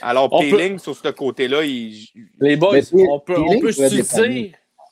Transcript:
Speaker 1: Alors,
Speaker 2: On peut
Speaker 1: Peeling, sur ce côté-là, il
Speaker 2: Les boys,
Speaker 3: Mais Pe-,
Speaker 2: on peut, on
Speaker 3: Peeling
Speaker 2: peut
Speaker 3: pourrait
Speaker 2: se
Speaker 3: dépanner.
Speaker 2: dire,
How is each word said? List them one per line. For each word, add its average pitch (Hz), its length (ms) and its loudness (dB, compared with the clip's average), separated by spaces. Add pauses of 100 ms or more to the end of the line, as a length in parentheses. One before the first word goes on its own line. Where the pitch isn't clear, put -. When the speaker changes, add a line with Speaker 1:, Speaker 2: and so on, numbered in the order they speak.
Speaker 1:
Alors, 127 300 0
Speaker 2:
On - 80 4
peut - 40 2 (120)
Speaker 1:
Peeling, 185 220 -2
sur 143 160 -12
ce - 140 -8
côté-là, 139 560 -4
il 113 420 -10 (340)
Speaker 2:
Les 147 160 2
boys, 185 180 2
Speaker 3:
Mais 139 80 4
Pe-, 185 260 4
Speaker 2:
on 143 120 -2
peut, 180 180 -6
on 156 80 0
Speaker 3:
Peeling 202 160 2
Speaker 2:
peut - 100 0
Speaker 3:
pourrait 135 160 2
Speaker 2:
se 135 80 -4
Speaker 3:
dépanner. 226 460 -2
Speaker 2:
dire, 101 120 -14 (360)